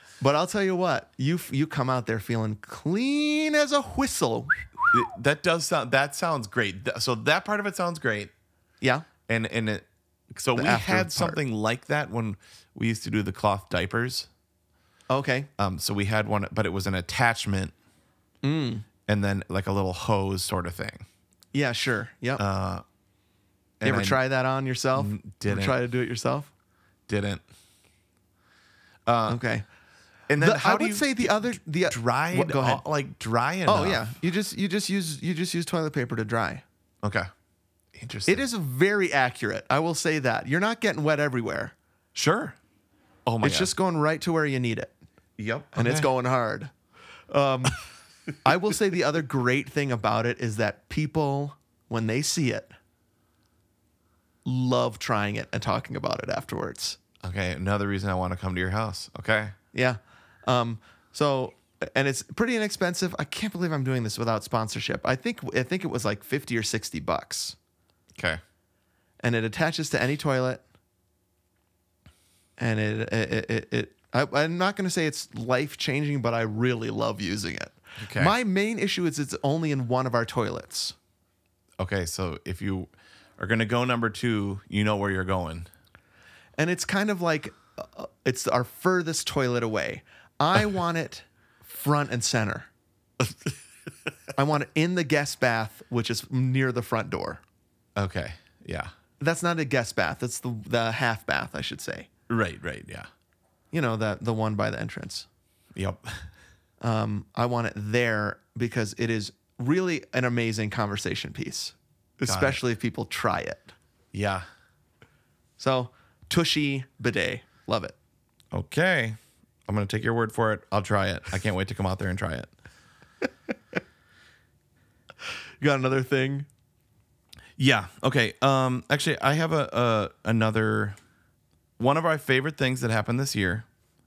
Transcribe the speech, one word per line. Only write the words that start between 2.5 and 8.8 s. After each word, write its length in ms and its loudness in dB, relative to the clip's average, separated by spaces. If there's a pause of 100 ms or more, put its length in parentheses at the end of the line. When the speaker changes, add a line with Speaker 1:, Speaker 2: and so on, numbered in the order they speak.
Speaker 1:
clean 960 0
as 160 4
a 100 4
whistle. 640 0 (480)
Speaker 2:
It, 120 4 (180)
that 180 2
does 240 2
sound, 260 0
that 220 4
sounds 320 -2
great. 380 -2
Th-, 160 -2
so 160 2
that 280 2
part 140 -2
of 80 -4
it 80 -4
sounds 240 -2
great. 300 -2 (520)